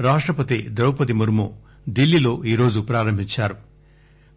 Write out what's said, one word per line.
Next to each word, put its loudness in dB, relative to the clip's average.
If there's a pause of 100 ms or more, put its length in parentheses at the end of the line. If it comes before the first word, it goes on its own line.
రాష్ట్రపతి 0
ద్రౌపది 0
ముర్ము 0 (380)
ఢిల్లీలో 2
ఈరోజు 2
ప్రారంభించారు. -2 (800)